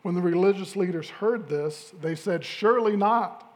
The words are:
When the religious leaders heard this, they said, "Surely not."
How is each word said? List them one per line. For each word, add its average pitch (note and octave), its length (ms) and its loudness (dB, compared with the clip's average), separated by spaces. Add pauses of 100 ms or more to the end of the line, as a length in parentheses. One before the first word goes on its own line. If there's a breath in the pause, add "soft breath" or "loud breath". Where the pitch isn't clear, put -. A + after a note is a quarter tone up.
When F3 140 -2
the F3+ 60 0
religious F#3 540 2
leaders F3+ 340 -2
heard G#3 380 -2
this, D3 440 -4
they D#3+ 240 -6
said, E3 280 -4
"Surely A3 540 2
not." G#3 580 0